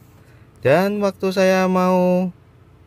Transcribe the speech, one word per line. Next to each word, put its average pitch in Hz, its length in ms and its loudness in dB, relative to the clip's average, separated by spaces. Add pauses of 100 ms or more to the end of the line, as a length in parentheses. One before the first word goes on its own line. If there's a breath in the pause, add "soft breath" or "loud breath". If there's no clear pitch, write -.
(640 soft breath)
dan 196 400 0
waktu 196 320 -4
saya 185 320 0
mau 185 640 0 (560)